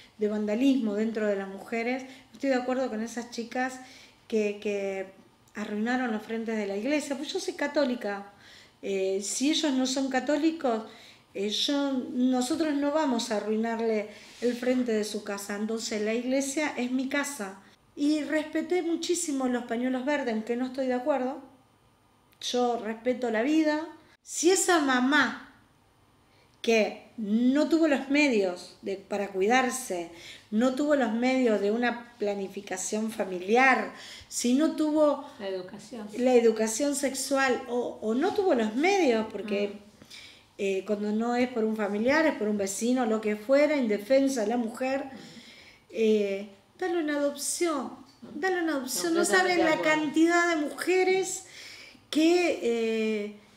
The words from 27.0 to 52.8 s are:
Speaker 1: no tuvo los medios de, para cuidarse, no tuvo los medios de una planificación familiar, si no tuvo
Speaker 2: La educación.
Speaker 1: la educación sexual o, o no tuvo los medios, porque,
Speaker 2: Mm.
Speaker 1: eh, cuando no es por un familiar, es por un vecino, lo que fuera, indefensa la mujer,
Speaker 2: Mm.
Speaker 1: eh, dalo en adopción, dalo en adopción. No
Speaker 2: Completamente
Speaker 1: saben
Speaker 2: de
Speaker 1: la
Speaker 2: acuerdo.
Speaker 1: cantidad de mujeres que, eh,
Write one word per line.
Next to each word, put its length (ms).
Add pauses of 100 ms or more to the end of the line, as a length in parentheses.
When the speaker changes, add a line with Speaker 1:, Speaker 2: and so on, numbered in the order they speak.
Speaker 1:
no 500
tuvo 200
los 200
medios 720
de, 140
para 320
cuidarse, 800 (400)
no 240
tuvo 220
los 160
medios 480
de 100
una 480
planificación 920
familiar, 800 (360)
si 260
no 200
tuvo 540 (100)
Speaker 2:
La 100
educación. 680
Speaker 1:
la 180
educación 600
sexual 760
o, 320
o 140
no 200
tuvo 200
los 200
medios, 560
porque, 380
Speaker 2:
Mm. 100 (800)
Speaker 1:
eh, 280
cuando 260
no 240
es 120
por 160
un 120
familiar, 500
es 80
por 140
un 80
vecino, 480
lo 160
que 160
fuera, 400
indefensa 680
la 100
mujer, 480
Speaker 2:
Mm. 40 (840)
Speaker 1:
eh, 580 (300)
dalo 220
en 100
adopción, 800 (440)
dalo 260
en 100
adopción. 440
No 60
Speaker 2:
Completamente 160
Speaker 1:
saben 220
Speaker 2:
de 60
Speaker 1:
la 120
Speaker 2:
acuerdo. 240
Speaker 1:
cantidad 480
de 140
mujeres 800 (640)
que, 520
eh, 720 (200)